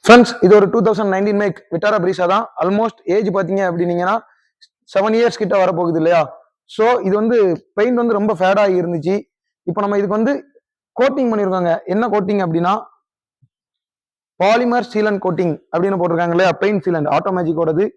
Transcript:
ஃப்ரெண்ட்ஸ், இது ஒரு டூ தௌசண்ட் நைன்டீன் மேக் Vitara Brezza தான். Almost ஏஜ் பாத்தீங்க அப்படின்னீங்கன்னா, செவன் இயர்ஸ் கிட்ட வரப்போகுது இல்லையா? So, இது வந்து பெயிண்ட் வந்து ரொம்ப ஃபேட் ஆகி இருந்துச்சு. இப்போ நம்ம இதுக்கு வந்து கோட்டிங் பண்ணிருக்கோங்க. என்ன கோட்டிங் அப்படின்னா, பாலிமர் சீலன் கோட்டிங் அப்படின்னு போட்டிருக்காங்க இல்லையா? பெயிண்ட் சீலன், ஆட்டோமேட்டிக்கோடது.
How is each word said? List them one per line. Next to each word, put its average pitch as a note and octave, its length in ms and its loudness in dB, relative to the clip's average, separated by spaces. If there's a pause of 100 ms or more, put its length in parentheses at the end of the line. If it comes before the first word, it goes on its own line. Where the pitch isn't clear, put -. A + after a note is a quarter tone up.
ஃப்ரெண்ட்ஸ், A#3+ 400 6
இது F#3+ 160 6
ஒரு G#3 140 6
டூ A#3 120 0
தௌசண்ட் G3+ 320 0
நைன்டீன் G3+ 280 -2
மேக் G3 160 -4 (120)
Vitara G#3 340 -2
Brezza F3+ 240 -2
தான். G#3 160 0 (160)
Almost G#3 440 -2
ஏஜ் G3 260 0
பாத்தீங்க F#3+ 400 -2
அப்படின்னீங்கன்னா, F3 460 -2 (760)
செவன் G#3+ 260 0
இயர்ஸ் A#3 240 0
கிட்ட G3 120 -2 (100)
வரப்போகுது E3+ 320 0
இல்லையா? E3 260 2 (480)
So, A3 160 0 (140)
இது F#3+ 140 -2
வந்து A3+ 220 0 (380)
பெயிண்ட் A#3+ 220 0
வந்து A#3 180 0
ரொம்ப G#3 200 0
ஃபேட் F#3 240 0
ஆகி F#3 240 2
இருந்துச்சு. E3+ 320 -4 (520)
இப்போ F3 140 -6
நம்ம G3+ 180 -2
இதுக்கு G3+ 200 -2
வந்து A#3 140 0 (640)
கோட்டிங் C4+ 360 0
பண்ணிருக்கோங்க. F#3 400 -2 (120)
என்ன G#3+ 240 -2
கோட்டிங் G3+ 380 -2
அப்படின்னா, E3+ 260 0 (1700)
பாலிமர் A#3+ 520 2
சீலன் G#3+ 340 -2
கோட்டிங் F3 280 -2 (180)
அப்படின்னு F#3 280 0
போட்டிருக்காங்க E3+ 360 -2
இல்லையா? F3+ 160 2
பெயிண்ட் G3+ 300 -2
சீலன், D#3+ 340 -2
ஆட்டோமேட்டிக்கோடது. E3+ 680 -2 (120)